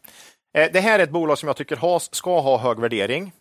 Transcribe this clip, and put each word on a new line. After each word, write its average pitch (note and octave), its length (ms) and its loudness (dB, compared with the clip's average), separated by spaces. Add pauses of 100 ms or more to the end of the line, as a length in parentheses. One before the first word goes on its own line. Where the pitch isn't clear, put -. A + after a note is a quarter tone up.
(580)
Eh, D#3 160 4
det F#3 60 2
här G#3+ 200 4
är F3+ 40 2
ett D3 60 0
bolag D#3 280 0
som D#3 100 -8
jag C#3 100 -2
tycker D3 180 -8
har, E3+ 240 0
ska - 400 -2
ha C3+ 180 4
hög A#2 220 -2
värdering. A#2 600 -2